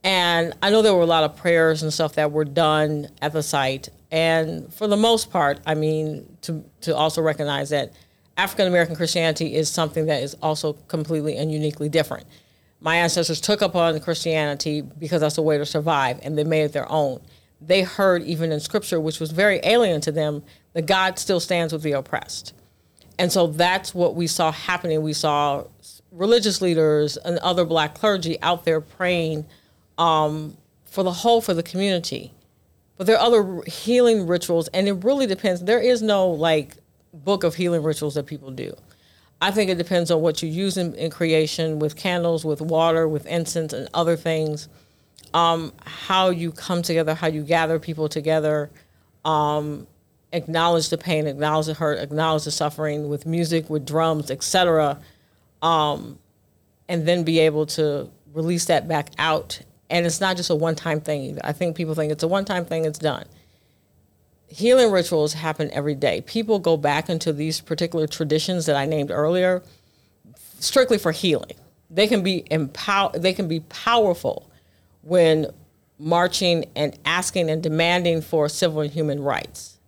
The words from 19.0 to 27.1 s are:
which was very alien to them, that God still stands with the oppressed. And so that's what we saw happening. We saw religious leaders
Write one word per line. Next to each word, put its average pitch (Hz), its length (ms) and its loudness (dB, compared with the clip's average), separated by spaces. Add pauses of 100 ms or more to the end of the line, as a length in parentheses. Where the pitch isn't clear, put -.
which 156 180 -4
was 160 140 -6
very 190 320 2
alien 202 380 2
to 156 100 -2
them, 151 320 -2 (300)
that 160 120 -2
God 190 320 0
still 180 220 0
stands 170 320 -2
with 156 100 -6
the 156 80 -2
oppressed. - 640 -6 (680)
And 180 140 2
so 170 160 4
that's 175 480 0
what 175 180 2
we 170 140 -2
saw 160 240 0
happening. 165 500 -2
We 156 100 -4
saw 147 520 0 (480)
religious 202 500 2
leaders 156 540 2